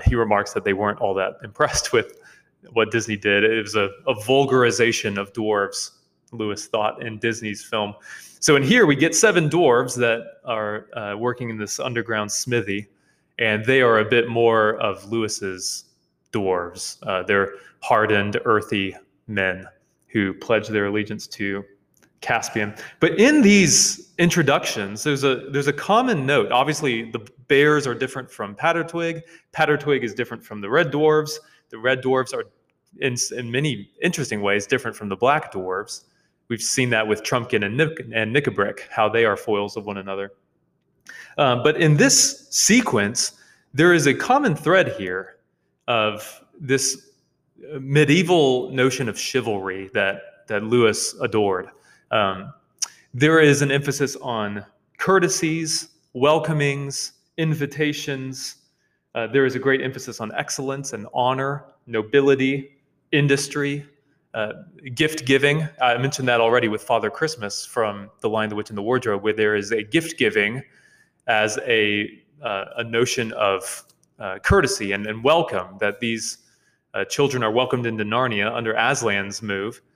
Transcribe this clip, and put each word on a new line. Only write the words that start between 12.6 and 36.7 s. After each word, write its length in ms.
and 260
they 160
are 160
a 80
bit 240
more 460
of 360
Lewis's 720
dwarves. 720
Uh, 220
they're 300
hardened, 640
earthy 500
men 400
who 260
pledge 320
their 180
allegiance 400
to 400
Caspian. 540
But 200
in 220
these 800
introductions, 840
there's 220
a, 260
there's 180
a 60
common 540
note. 240
Obviously, 580
the 180
bears 400
are 80
different 340
from 240
Pattertwig. 720
Pattertwig 520
is 100
different 300
from 180
the 80
red 220
dwarves. 480
The 100
red 240
dwarves 300
are, 100
in, 160
in 140
many 400
interesting 380
ways, 260
different 280
from 140
the 60
black 360
dwarves. 520
We've 120
seen 300